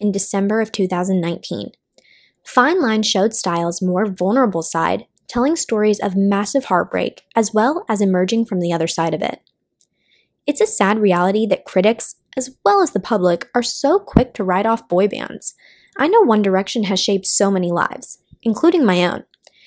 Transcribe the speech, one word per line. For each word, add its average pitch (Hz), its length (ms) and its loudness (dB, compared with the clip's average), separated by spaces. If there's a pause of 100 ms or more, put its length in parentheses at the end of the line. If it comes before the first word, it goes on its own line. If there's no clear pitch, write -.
in 208 120 0
December 196 480 -2
of 220 120 -4
two 196 140 0
thousand 180 340 -2
nineteen. 165 520 -8 (720)
Fine 302 360 2
Line 220 220 2
showed 208 320 0
Styles' 170 480 -2
more 185 240 0
vulnerable 190 560 0
side, 175 440 -2 (220)
telling 269 260 0
stories 214 460 0
of 190 160 -4
massive 202 480 2
heartbreak, 180 580 -2 (140)
as 214 160 0
well 247 360 0
as 208 120 0
emerging 196 460 2
from 185 140 -2
the 170 120 0
other 165 160 0
side 165 260 -2
of - 80 -6
it. - 180 -6 (1080)
It's 285 140 0
a 427 60 2
sad 208 320 2
reality 190 480 2
that 202 180 -2
critics, - 520 0 (200)
as 262 280 -6
well 392 180 4
as 330 80 0
the - 80 -4
public, 180 560 0
are 247 80 2
so 302 380 0
quick - 340 -4
to 208 100 -6
write 185 220 0
off 226 220 -4
boy 185 180 2
bands. - 480 -10 (420)
I 294 120 0
know 440 140 4
One 220 200 4
Direction 202 420 0
has 185 140 0
shaped 196 280 -2
so - 220 2
many 185 220 0
lives, - 480 -4 (240)
including 320 420 2
my 180 220 4
own, - 160 -4 (440)